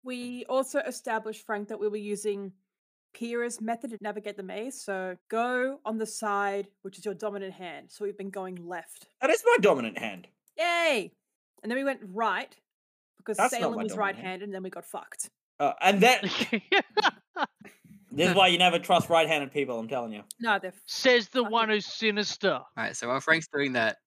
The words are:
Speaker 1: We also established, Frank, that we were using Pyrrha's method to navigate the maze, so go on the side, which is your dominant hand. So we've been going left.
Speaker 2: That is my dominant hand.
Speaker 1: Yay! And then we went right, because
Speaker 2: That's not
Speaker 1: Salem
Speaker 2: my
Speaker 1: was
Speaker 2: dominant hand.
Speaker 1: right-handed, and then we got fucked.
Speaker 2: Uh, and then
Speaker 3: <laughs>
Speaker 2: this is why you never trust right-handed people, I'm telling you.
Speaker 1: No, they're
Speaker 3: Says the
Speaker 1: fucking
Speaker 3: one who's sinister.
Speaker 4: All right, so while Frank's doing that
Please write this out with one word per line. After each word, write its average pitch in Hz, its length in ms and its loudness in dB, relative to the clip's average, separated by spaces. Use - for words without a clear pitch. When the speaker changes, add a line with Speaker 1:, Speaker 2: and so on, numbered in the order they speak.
Speaker 1:
We 247 440 -8
also 262 320 0
established, 220 640 -6
Frank, 208 220 -4
that 214 120 -8
we 214 80 -2
were 208 80 -2
using 202 560 -4
Pyrrha's 240 460 -6
method 226 300 -6
to 214 100 -12
navigate 208 360 -8
the 190 60 -12
maze, 202 380 -10
so 185 360 -6
go 247 560 -2
on 220 140 -4
the 220 80 -4
side, 202 600 -2
which 190 160 -14
is - 60 -18
your 202 100 -4
dominant 196 400 -8
hand. 170 380 -14
So 208 120 -8
we've 202 140 -6
been 196 120 -10
going 185 260 -8
left. 175 400 -12
Speaker 2:
That 277 100 4
is 453 160 2
my 466 140 8
dominant 131 380 4
hand. 98 280 -10
Speaker 1:
Yay! 330 540 0
And 214 80 -8
then 254 80 -2
we 277 60 -2
went 277 180 -2
right, 202 520 -4
because 214 180 -6
Speaker 2:
That's 220 160 4
not 233 80 -4
Speaker 1:
Salem 226 160 0
Speaker 2:
my 220 80 -4
Speaker 1:
was 196 80 -6
Speaker 2:
dominant 196 240 -2
hand. - 80 -14
Speaker 1:
right-handed, 185 220 -8
and 196 80 -8
then 190 100 -8
we 185 60 -10
got 175 140 -14
fucked. - 460 -12
Speaker 2:
Uh, 143 200 2
and 190 200 6
then 233 220 8
Speaker 3:
<laughs> 185 60 -4
Speaker 2:
this 156 200 2
is 170 40 2
why 185 140 8
you 170 100 4
never 175 200 6
trust 175 300 4
right-handed 156 440 4
people, 127 260 -2
I'm 113 100 -8
telling 120 240 -4
you. 104 100 -12
Speaker 1:
No, 220 180 2
they're 185 140 -8
Speaker 3:
Says 240 420 4
the 254 140 0
Speaker 1:
fucking 214 100 -2
Speaker 3:
one 226 180 2
who's 214 160 0
sinister. 202 680 0
Speaker 4:
All 123 120 -8
right, 113 200 -4
so 120 120 -6
while 160 120 0
Frank's 160 320 2
doing 143 220 0
that 113 220 2